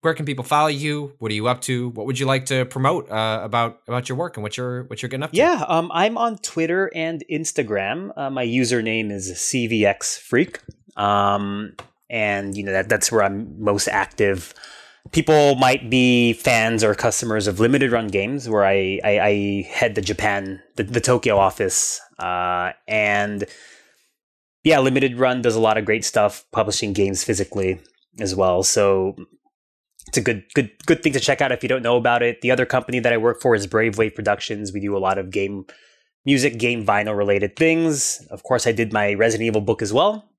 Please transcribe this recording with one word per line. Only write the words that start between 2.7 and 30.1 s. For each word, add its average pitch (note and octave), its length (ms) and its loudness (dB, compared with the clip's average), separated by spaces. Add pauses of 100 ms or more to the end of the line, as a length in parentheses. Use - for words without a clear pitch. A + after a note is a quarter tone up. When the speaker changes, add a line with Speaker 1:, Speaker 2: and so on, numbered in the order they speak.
Speaker 1:
uh, A2 320 -2
about, A#2 460 -2
about B2 200 -4
your B2+ 100 -4
work E3+ 180 -6
and G#2+ 80 -8
what G#2 120 -8
you're, B2 280 -6
what - 180 -12
you're B2+ 60 -8
getting C3+ 160 -6
up D#3 80 -8
to? E3 40 -2
Speaker 2:
Yeah, C#4 300 2
um, E3 260 0
I'm G#3 260 0
on A3+ 200 -2
Twitter F3 560 -2
and E3 360 -6
Instagram. C#3 840 -4
Uh, C#3 140 -6
my C3 160 -4
username A2+ 640 0
is F#2+ 300 -8
C B2 260 -2
V A2 200 2
X - 320 0
Freak. - 420 0 (360)
Um, G2+ 760 0 (360)
and, G2+ 480 -4
you G#2 60 -8
know, G2 100 -4
that, F#2+ 160 0
that's A2 220 0
where A2 120 2
I'm G2 400 -4
most G2+ 260 0
active. G2 680 -2 (580)
People D3 440 6
might B2+ 340 2
be B2 440 4
fans A2+ 500 2
or G#2 100 4
customers G#2+ 520 -2
of F#2+ 140 -2
Limited C3 320 4
Run A2+ 160 0
Games, A#2 400 -4
where G#2+ 160 4
I, G2 400 2
I, G#2+ 160 2
I G2+ 500 0
head A#2 240 -2
the G#2+ 80 -2
Japan, G2 600 -4 (140)
the, A2+ 80 -4
the A#2 160 -2
Tokyo A#2+ 360 2
office. - 640 0 (180)
Uh, F2+ 540 -2 (160)
and G#2 560 -2 (1200)
yeah, D#3 160 6
Limited C3 380 2
Run B2+ 240 2
does A#2 120 2
a A2+ 60 2
lot A2 180 4
of G#2+ 60 -4
great A2 200 -2
stuff, - 480 0
publishing G#2 400 -2
games G2 320 0
physically F#2+ 540 -2 (420)
as F#2+ 140 -4
well. F#2 280 2
So G2 520 2 (960)
it's - 100 -2